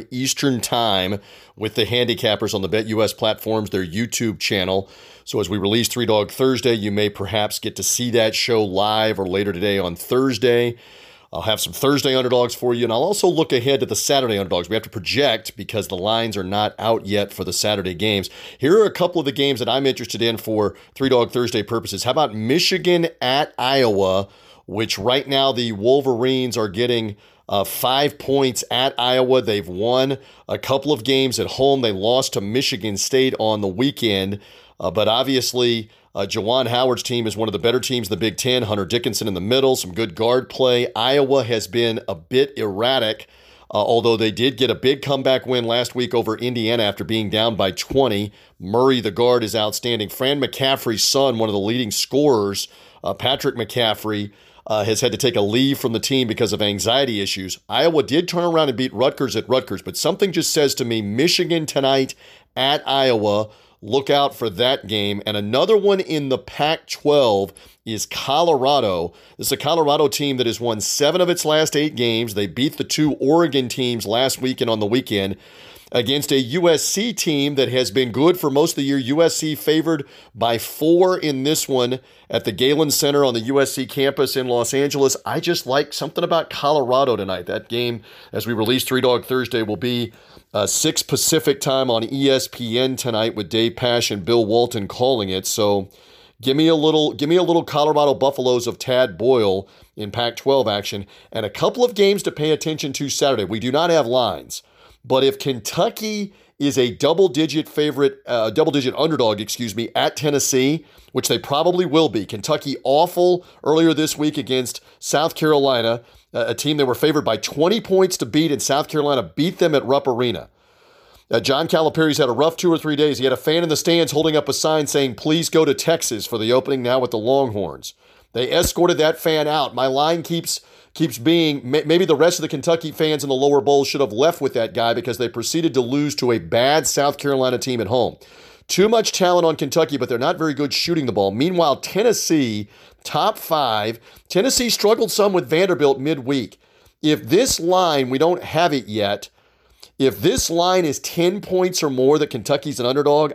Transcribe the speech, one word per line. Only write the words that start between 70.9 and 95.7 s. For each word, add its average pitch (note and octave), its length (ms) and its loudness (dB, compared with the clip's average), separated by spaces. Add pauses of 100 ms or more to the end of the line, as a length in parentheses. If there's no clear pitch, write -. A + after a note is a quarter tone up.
of F3 80 2
its F3 160 -2
last D#3 300 2
eight D3+ 200 0
games. A#2 380 -2
They G#2 140 -2
beat B2 300 -2
the C3+ 60 -6
two D3+ 320 0
Oregon C#3 520 2
teams A#2+ 400 -4
last B2 340 0
weekend B2+ 300 -2
on A2 80 0
the G#2 80 0
weekend G#2 500 -2 (540)
against C#3 400 0
a C#3 80 4
U D3+ 280 0
S D#3 160 4
C A3 300 -2
team D3 420 0
that B2+ 140 2
has B2 220 0
been B2 200 0
good E3 280 2
for D3+ 100 0
most D3 220 2
of - 60 -6
the C#3+ 60 -2
year. C#3 140 0
U C#3 240 0
S D#3+ 140 4
C D#3 180 -4
favored D3+ 500 0 (300)
by A#2 240 0
four F3 580 2
in C#3 280 -4
this D3+ 260 0
one B2+ 300 0 (280)
at - 160 -2
the A#2+ 80 0
Galen C#3+ 380 2
Center C#3+ 340 2
on B2 120 2
the A#2 60 -2
U C#3 200 0
S C3 120 0
C C3 120 -4
campus C#3 500 0
in B2+ 120 -2
Los A#2+ 260 0
Angeles. C#3 420 2 (120)
I B2+ 120 -4
just E3 280 -2
like C#3+ 260 -2
something E3+ 300 -4
about E3+ 260 -2
Colorado C3+ 640 2
tonight. F#2+ 300 -6
That F#2+ 240 -8
game, A#2+ 320 -4 (300)
as G#2+ 160 -6
we A#2 60 -4
release A2+ 300 0
Three C3 160 -2
Dog B2 260 2
Thursday, B2+ 360 -2
will G#2 160 -4
be, A#2+ 340 -4 (440)
uh, G#2 100 2
six - 380 -2
Pacific D3 580 0
time C3 300 0
on A2+ 200 0
E C3+ 200 2
S C3 160 0
P A#2 320 -4
N C3 160 0
tonight A2+ 400 -2
with G#2 120 -6
Dave A2+ 280 0
Pasch A#2+ 340 0
and G2+ 160 -6
Bill A#2 200 4
Walton A2+ 420 0
calling A#2+ 420 -2
it. F#2 160 -4
So G2+ 440 0 (520)